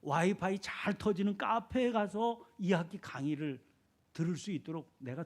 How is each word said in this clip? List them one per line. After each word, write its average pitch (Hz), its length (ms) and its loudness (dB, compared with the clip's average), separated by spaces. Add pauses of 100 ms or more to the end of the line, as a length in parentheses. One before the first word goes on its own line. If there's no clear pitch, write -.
와이파이 180 580 2
잘 - 360 -2
터지는 202 400 2
카페에 233 560 2
가서 220 500 0 (160)
이 190 140 2
학기 170 260 0
강의를 139 640 -4 (500)
들을 165 240 0
수 - 140 -8
있도록 160 480 -6
내가 131 280 -6